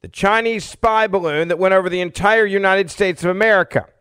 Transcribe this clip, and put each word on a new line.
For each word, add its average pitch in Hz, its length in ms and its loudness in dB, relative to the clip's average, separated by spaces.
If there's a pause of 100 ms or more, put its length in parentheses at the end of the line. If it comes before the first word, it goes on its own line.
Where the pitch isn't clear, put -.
the 92 60 -16
Chinese 220 580 -2
spy 220 400 0
balloon 170 420 -2
that 170 100 -2
went 185 140 2
over 190 160 2
the 180 140 -4
entire 208 420 2
United 196 460 0
States 180 340 -4
of 175 60 0
America. 196 560 0 (140)